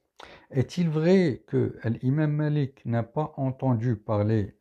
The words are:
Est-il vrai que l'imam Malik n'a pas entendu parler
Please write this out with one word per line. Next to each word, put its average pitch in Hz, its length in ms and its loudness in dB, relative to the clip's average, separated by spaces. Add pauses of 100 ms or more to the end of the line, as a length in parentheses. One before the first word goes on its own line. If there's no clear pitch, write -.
(520)
Est-il 165 360 -2
vrai 160 600 2
que 123 360 -2
l'imam 143 480 0
Malik 147 540 -2
n'a 117 160 0
pas 156 360 -6
entendu 127 580 0
parler 104 640 0